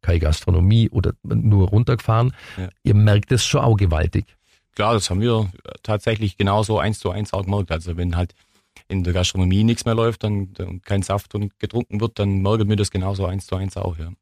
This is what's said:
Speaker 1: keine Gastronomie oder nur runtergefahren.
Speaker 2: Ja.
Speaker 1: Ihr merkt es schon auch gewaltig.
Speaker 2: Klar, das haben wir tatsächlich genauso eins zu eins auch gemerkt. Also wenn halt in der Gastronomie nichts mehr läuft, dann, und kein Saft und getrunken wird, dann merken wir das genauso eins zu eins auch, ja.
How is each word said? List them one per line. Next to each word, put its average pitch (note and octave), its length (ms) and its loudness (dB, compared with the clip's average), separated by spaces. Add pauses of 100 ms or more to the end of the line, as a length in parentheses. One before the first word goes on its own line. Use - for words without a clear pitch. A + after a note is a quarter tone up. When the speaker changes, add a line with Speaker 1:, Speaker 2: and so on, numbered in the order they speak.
Speaker 1:
keine F2 160 0
Gastronomie F2 680 4
oder - 240 0 (100)
nur G#2+ 460 2
runtergefahren. A2+ 640 2 (240)
Speaker 2:
Ja. F#2 120 -8 (140)
Speaker 1:
Ihr G#2 120 2
merkt G#2 380 4
es A#2+ 120 2
schon C#3+ 160 0
auch A#2 160 4
gewaltig. E2 480 0 (500)
Speaker 2:
Klar, G#2+ 200 0
das G#2 160 -2
haben F#2+ 100 -2
wir A2 300 0 (320)
tatsächlich G#2+ 560 -2
genauso G#2 400 2
eins G2+ 220 -2
zu F2+ 100 -4
eins G2+ 240 -6
auch G2 100 -4
gemerkt. G2 260 -2
Also E2 280 -6
wenn F2+ 180 -2
halt F2+ 180 -2 (540)
in F#2+ 160 -2
der F2 80 -2
Gastronomie F#2 500 0
nichts A#2 220 0
mehr A2+ 100 0
läuft, A2+ 300 -2
dann, G2+ 340 -4
und F2+ 280 -10
kein G2 160 -2
Saft G2+ 320 -4
und G#2 260 -6
getrunken G#2+ 400 -4
wird, A2+ 180 -4
dann G2 220 0
merken G#2 280 2
wir G#2+ 80 2
das G2+ 140 0
genauso F#2+ 360 -4
eins F#2+ 200 -6
zu F#2 100 -6
eins F#2+ 200 -6
auch, F#2 220 -6
ja. D#2+ 100 -10 (140)